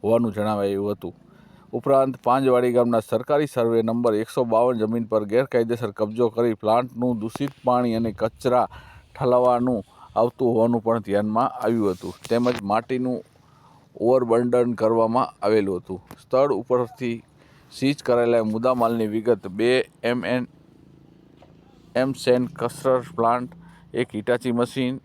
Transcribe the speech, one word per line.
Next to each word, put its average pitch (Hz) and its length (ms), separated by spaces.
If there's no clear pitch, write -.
હોવાનું 113 340
જણાવાયું 101 580
હતું. - 180
ઉપરાંત 135 380
પાંજવાડી 123 500
ગામના 120 320
સરકારી 143 460
સર્વે 117 280
નંબર 117 300
એકસો 127 300
બાવન 120 280
જમીન 110 300
પર 110 120
ગેરકાયદેસર 120 680
કબજો 110 380
કરી 120 260
પ્લાન્ટનું 117 580
દૂષિત 135 320
પાણી 123 320
અને 113 120
કચરા 120 420
ઠલવવાનું 123 680
આવતું 120 380
હોવાનું 117 340
પણ 113 240
ધ્યાનમાં 107 380
આવ્યું 107 300
હતું, 92 200
તેમજ 120 260
માટીનું 123 480
ઓવરબર્ડન 123 760
કરવામાં 113 500
આવેલું 98 360
હતું. 92 180
સ્થળ 131 380
ઉપરથી 120 540
સીઝ 139 300
કરાયેલા 117 360
મુદ્દામાલની 117 600
વિગત 110 340
બે 117 100
એમ 123 100
એન, 123 100
એમ 135 80
સેન 123 200
ક્રશર 123 420
પ્લાન્ટ, 120 340
એક 120 160
Hitachi 120 420
મશીન 127 460